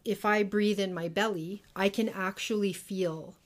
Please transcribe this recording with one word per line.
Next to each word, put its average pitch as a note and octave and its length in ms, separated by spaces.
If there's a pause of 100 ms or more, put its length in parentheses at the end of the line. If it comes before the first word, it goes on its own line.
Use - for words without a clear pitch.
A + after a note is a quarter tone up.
if G#3 220
I G#3 180
breathe G#3 360
in F#3+ 140
my E3+ 140
belly, F#3+ 540 (140)
I G3 140
can A3 200
actually G3 640
feel F3+ 640 (100)